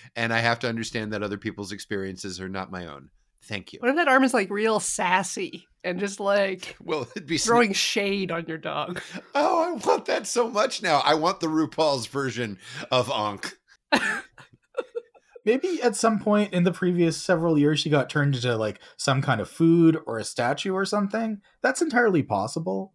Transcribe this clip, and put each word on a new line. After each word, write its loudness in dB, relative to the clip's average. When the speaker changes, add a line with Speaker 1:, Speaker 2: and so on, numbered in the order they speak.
Speaker 1:
and 0
I 2
have 2
to -2
understand -4
that -2
other -4
people's -8
experiences -8
are -8
not -8
my -10
own. -16
Thank -10
you. -16
Speaker 2:
What -2
if 2
that 2
arm 6
is, 2
like, 2
real 0
sassy -2
and -4
just, -6
like, -2
Speaker 1:
Well, -4
it'd -12
be -2
sn- -2
Speaker 2:
throwing 4
shade -2
on -4
your -8
dog. -6
Speaker 1:
Oh, 2
I -2
want 2
that -2
so 0
much -2
now. 4
I 6
want 0
the -2
RuPaul's 0
version -4
of 2
Ankh. -4
Speaker 2:
<laughs> 6
Speaker 3:
Maybe 0
at 2
some 2
point 2
in 4
the 4
previous 2
several 2
years, 4
she -2
got 2
turned 2
into, 0
like, -2
some 0
kind 0
of -4
food 6
or -4
a -4
statue -2
or 0
something. -2
That's 0
entirely 2
possible. -4